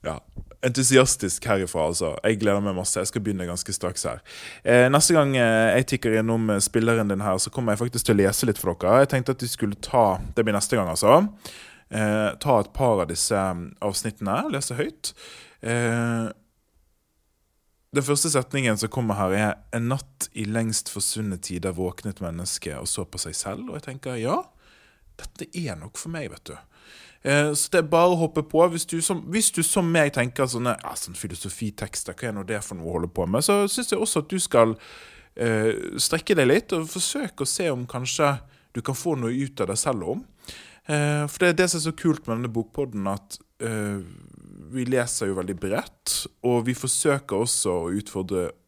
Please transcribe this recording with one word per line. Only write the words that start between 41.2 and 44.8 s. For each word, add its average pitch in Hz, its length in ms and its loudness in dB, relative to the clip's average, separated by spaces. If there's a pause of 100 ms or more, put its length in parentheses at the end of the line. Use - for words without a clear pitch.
for - 120 -12
det 180 100 6
er 165 140 2
det 180 80 2
som 165 100 -2
er 151 80 -4
så 160 80 -8
kult 156 300 -2
med 113 100 -2
denne 120 160 -6
bokpodden, 113 580 -4
at, - 280 -10 (200)
eh, 104 400 -4 (720)
vi 127 140 -4